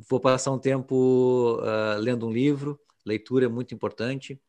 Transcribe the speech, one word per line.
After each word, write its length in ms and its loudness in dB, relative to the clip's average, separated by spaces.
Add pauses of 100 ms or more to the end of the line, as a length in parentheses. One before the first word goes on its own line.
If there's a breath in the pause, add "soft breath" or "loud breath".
vou 120 0
passar 320 2
um 60 -4
tempo, 1040 2
ah, 360 0
lendo 280 -2
um 60 -4
livro." 460 -2 (280)
Leitura 400 0
é 20 -2
muito 260 -6
importante, 640 -8 (100)